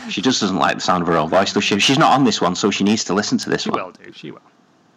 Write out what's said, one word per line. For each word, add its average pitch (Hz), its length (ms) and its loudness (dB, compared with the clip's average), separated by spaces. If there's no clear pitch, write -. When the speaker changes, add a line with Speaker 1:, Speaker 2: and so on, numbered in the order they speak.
Speaker 1:
She 104 120 -6
just 127 200 0
doesn't 95 160 -2
like 78 180 0
the - 60 -10
sound 92 220 0
of 82 40 -2
her 85 100 2
own 78 120 0
voice, 92 240 2
does 101 100 0
she? 104 160 0
She's 135 180 2
not 147 160 4
on 139 120 4
this 107 160 0
one, 90 140 0
so 101 160 0
she 98 120 -2
needs 107 220 2
to 95 80 -2
listen 107 240 0
to - 120 -6
this - 140 -2
Speaker 2:
She 214 60 -4
Speaker 1:
one. 104 160 -4
Speaker 2:
will 90 60 -16
do. 98 220 -20
She - 180 -16
will. - 100 -20